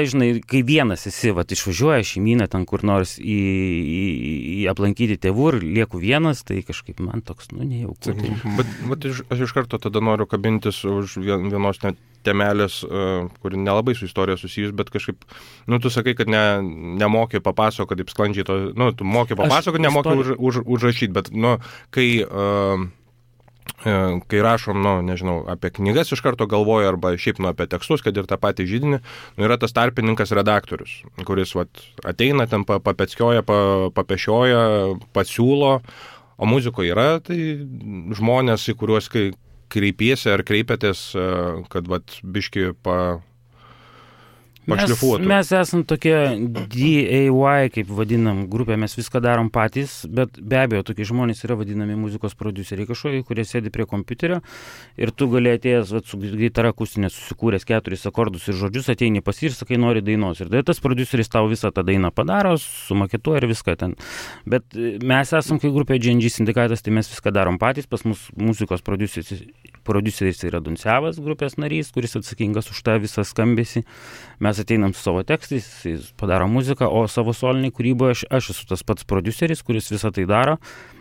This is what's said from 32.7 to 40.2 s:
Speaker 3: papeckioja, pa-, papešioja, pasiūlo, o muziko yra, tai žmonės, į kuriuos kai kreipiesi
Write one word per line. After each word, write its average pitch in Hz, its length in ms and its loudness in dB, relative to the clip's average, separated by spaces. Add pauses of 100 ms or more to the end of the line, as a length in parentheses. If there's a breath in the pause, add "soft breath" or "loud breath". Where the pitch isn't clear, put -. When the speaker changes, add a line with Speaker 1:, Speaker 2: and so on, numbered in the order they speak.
Speaker 3:
papeckioja, 113 640 0
pa-, 98 500 2
papešioja, 107 1040 2 (160)
pasiūlo, 135 680 2 (560 loud breath)
o - 80 -2
muziko 120 380 0
yra, 123 380 2
tai 175 180 -6 (720)
žmonės, 113 560 2
į 113 80 0
kuriuos 107 340 0
kai 101 220 0 (340)
kreipiesi 110 640 0